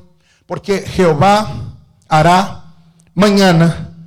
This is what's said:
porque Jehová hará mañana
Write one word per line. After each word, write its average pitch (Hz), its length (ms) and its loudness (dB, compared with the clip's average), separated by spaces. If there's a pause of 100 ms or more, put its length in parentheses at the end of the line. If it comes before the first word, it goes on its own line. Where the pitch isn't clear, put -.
(440)
porque 190 360 -6
Jehová 185 960 -2 (320)
hará 170 680 0 (400)
mañana 185 800 2 (120)